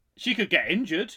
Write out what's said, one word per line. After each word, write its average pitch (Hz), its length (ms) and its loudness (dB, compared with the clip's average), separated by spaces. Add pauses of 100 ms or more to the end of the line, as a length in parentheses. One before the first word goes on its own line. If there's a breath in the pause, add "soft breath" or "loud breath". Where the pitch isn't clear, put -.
(160)
She 240 180 -2
could 214 160 0
get 123 200 2
injured. 202 460 -2